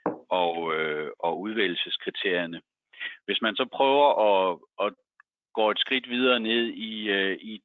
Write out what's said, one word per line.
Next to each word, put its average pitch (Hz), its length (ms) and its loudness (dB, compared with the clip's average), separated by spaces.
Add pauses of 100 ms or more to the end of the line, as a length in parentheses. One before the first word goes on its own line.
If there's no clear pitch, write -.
(300)
og, 85 460 0
øh, 78 440 -2
og 82 200 -2
udvælgelseskriterierne. 90 1200 -4 (640)
Hvis - 160 -2
man 110 140 0
så 135 100 -2
prøver 139 420 4 (220)
at, 95 300 2 (260)
at 101 80 -2 (600)
gå 107 180 2
et 104 80 -2
skridt 127 300 -2
videre 123 300 2
ned 117 280 0
i, 110 420 -8
øh, 98 320 0
i 107 240 -14